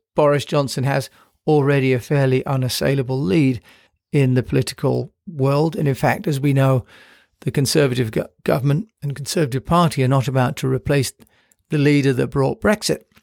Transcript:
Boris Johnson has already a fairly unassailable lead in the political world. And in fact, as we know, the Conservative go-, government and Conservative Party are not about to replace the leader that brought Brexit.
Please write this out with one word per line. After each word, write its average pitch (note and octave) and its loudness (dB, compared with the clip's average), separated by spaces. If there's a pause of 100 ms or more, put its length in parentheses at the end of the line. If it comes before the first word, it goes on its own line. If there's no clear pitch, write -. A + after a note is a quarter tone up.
(140)
Boris C#3+ 2
Johnson C#3 -2
has C#3 -2 (360)
already C#3 2
a B2 2
fairly C3 0
unassailable C3+ -2
lead D3 2 (520)
in C3 2
the B2 2
political B2+ -4 (140)
world. D3 -2
And D3+ -2
in C3+ 0
fact, - -2
as C#3+ -2
we C#3+ 0
know, C3+ 2 (560)
the C3+ -6
Conservative B2+ 0
go-, - -4 (160)
government C#3+ 0 (140)
and C#3+ -6
Conservative C3+ -4
Party E3 2
are B2+ 2
not C3+ 2
about C3 0
to C#3 -4
replace C3 -2 (580)
the D#3 -2
leader C#3+ 4
that B2 -2
brought C#3 -2
Brexit. - -2 (200)